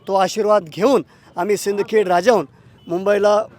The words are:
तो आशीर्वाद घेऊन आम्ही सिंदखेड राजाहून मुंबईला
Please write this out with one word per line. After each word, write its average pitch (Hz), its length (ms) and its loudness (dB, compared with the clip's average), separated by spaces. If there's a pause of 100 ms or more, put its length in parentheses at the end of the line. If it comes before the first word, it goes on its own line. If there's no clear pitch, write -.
तो 190 60 -2
आशीर्वाद 196 500 0
घेऊन 185 380 0 (340)
आम्ही 190 220 -2
सिंदखेड 202 500 -2
राजाहून 180 380 2 (420)
मुंबईला 202 560 0 (160)